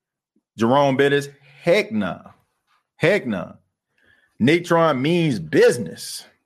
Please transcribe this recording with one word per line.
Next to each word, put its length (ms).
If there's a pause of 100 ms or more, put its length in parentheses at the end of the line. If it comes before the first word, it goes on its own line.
(560)
Jerome 400
Bettis. 320 (340)
Heck 280
nah. 320 (760)
Heck 300
nah. 280 (840)
Natron 640
Means 380
business. 840 (220)